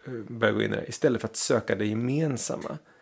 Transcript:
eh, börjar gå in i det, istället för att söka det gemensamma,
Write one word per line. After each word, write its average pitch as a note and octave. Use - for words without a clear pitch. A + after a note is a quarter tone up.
eh, C3+
börjar A2+
gå G#2+
in G#2+
i G#2
det, -
istället B2
för A2
att -
söka -
det G#2
gemensamma, B2+